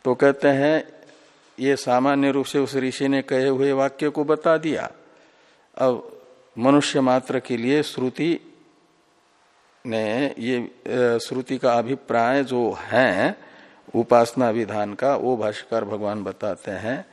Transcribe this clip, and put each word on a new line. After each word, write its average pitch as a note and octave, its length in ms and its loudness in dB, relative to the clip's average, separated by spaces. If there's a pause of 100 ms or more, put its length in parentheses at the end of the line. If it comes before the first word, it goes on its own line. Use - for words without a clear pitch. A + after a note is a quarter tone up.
तो B2+ 100 2
कहते C#3 320 2
हैं, C#3+ 460 2 (640)
ये C3+ 160 2
सामान्य C3+ 560 2
रूप C3+ 140 0
से - 140 -2
उस C3 160 -2
ऋषि C3 320 -2
ने C#3 140 0
कहे C3+ 260 0
हुए C#3 240 0
वाक्य C3+ 380 0
को D3+ 140 -2
बता D#3 340 2
दिया। D#3 340 -4 (840)
अब - 440 -2 (360)
मनुष्य C#3 440 2
मात्र B2+ 380 0
के A#2+ 180 -6
लिए C3+ 260 0
श्रुति C#3+ 560 -4 (1500)
ने A2+ 540 -2
ये, B2 200 -2
अ, A#2+ 580 -2
श्रुति B2+ 400 -6
का B2 160 2
अभिप्राय A#2+ 720 0
जो A#2+ 360 -2
है A#2 580 2 (580)
उपासना A#2 540 4
विधान G#2 440 -4
का, C3 220 0
वो B2 220 0
भाष्यकार G#2+ 480 -4
भगवान G#2 380 -6
बताते F#2+ 480 -8
हैं G#2+ 420 -6